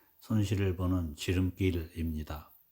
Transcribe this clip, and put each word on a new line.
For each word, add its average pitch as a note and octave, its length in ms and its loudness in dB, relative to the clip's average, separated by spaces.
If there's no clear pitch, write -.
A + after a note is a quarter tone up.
손실을 G2 560 0
보는 F2+ 400 0
지름길입니다. E2 1400 -2